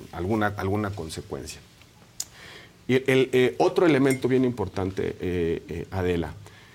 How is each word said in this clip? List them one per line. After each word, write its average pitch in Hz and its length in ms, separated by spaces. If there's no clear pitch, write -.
alguna, 104 360
alguna 101 320
consecuencia. 80 720
Y 127 80
el, 131 220
eh, 127 260
otro 180 280
elemento 135 420
bien 131 180
importante, 98 760
eh, 87 500
eh, 82 220
Adela, 87 420